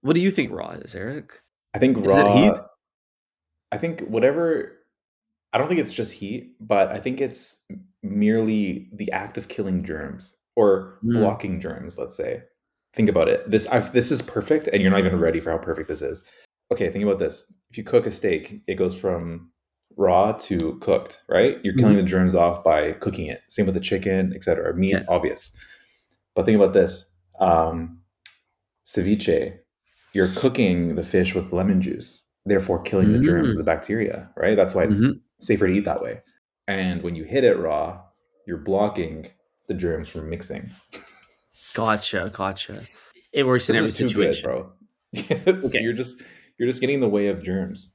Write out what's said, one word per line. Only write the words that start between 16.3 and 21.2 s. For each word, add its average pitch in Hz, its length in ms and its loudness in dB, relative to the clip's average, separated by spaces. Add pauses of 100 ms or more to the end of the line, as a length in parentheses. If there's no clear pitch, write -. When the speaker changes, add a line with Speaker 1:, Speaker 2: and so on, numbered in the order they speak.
Speaker 2:
Okay, 95 180 -2
think 98 140 -4
about 98 140 2
this. - 340 -6 (180)
If - 60 -18
you 117 80 -12
cook 120 220 2
a 110 40 -4
steak, 98 560 -4
it 98 100 -6
goes 92 220 -2
from 85 520 -6 (480)
raw 95 340 4
to 85 480 -4
cooked, - 480 -2